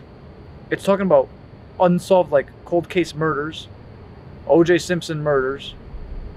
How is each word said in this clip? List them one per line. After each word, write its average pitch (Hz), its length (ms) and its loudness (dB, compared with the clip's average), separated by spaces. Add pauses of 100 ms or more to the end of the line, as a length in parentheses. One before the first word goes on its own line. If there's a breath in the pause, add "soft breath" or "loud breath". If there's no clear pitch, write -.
(720)
It's 156 120 -6
talking 196 220 0
about 147 220 4 (520)
unsolved, 180 520 2
like, 139 160 2 (180)
cold 175 240 -2
case 170 260 -2
murders, 156 520 -4 (800)
O 160 160 6
J 170 140 4
Simpson 160 460 -4
murders. 139 500 -2 (640)